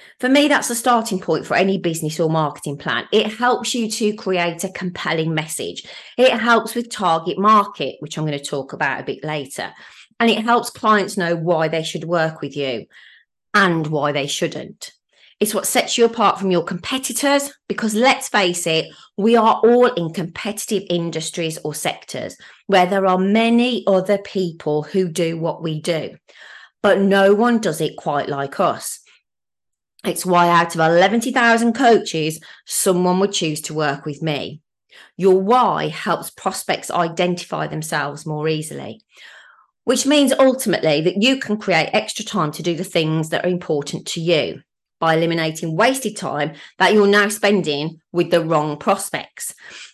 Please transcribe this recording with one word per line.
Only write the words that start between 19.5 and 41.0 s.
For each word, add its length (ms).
all 220
in 260
competitive 760
industries 760
or 100
sectors 640
where 180
there 200
are 120
many 680
other 320
people 640
who 240
do 300
what 240
we 180
do, 360
but 180
no 340
one 240
does 220
it 160
quite 320
like 320
us. 400
It's 200
why 240
out 240
of 80
eleven 400
thousand 500
coaches, 640
someone 540
would 120
choose 300
to 100
work 320
with 160
me. 400
Your 240
why 480
helps 400
prospects 640
identify 800
themselves 580
more 200
easily, 540
which 200
means 300
ultimately 680